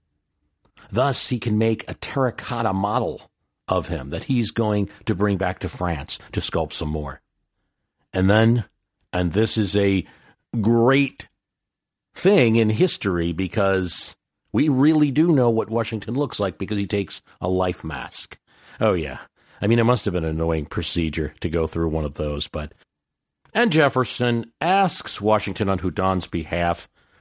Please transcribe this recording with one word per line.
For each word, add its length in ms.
Thus, 380
he 100
can 200
make 300
a 60
terracotta 800
model 580
of 220
him 220
that 140
he's 260
going 400
to 80
bring 240
back 220
to 100
France 480
to 80
sculpt 340
some 160
more. 320
And 160
then, 340
and 200
this 260
is 180
a 300
great 680
thing 420
in 140
history 640
because 840
we 160
really 420
do 220
know 180
what 180
Washington 460
looks 240
like 180
because 220
he 80
takes 340
a 80
life 340
mask. 560
Oh, 140
yeah. 240
I 60
mean, 120
it 60
must 200
have 100
been 100
an 60
annoying 360
procedure 760
to 80
go 180
through 220
one 160
of 100
those, 340
but, 240
and 200
Jefferson 880
asks 600
Washington 480
on 100
Houdon's 480
behalf 600